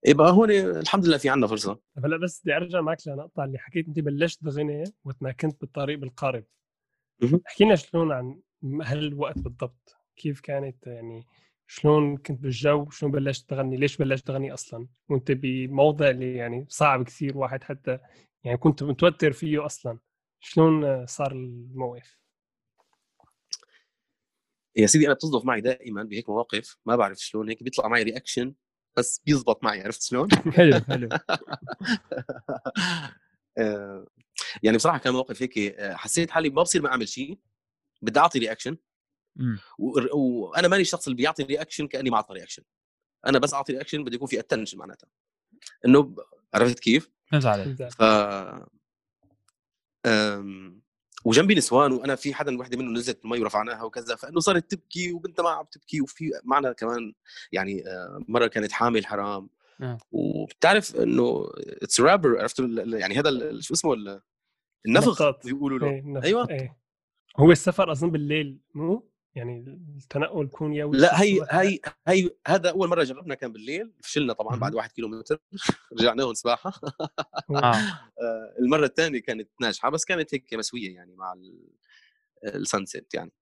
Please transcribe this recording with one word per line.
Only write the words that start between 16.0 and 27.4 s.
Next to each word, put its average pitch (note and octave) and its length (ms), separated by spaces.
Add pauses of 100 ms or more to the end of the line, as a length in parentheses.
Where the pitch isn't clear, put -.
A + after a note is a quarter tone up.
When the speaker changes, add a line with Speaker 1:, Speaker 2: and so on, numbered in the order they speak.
Speaker 2:
اللي B2+ 260
يعني A#2+ 340
صعب C3+ 340
كثير C3+ 340
واحد C3 260
حتى C3+ 360 (440)
يعني B2 140
كنت C#3+ 260
متوتر D3+ 480
فيه D3+ 340
أصلًا، A#2+ 340 (400)
شلون، D#3+ 460
آه، C3 200
صار C#3 260
الموقف؟ B2 880 (2500)
Speaker 1:
يا G#2+ 120
سيدي D3+ 180
أنا C#3 80
بتصدف C3 320
معي A#2+ 160
دائمًا A#2+ 420
بهيك A2 260
مواقف، G#2+ 560
ما A2+ 100
بعرف G2 220
شلون G#2+ 320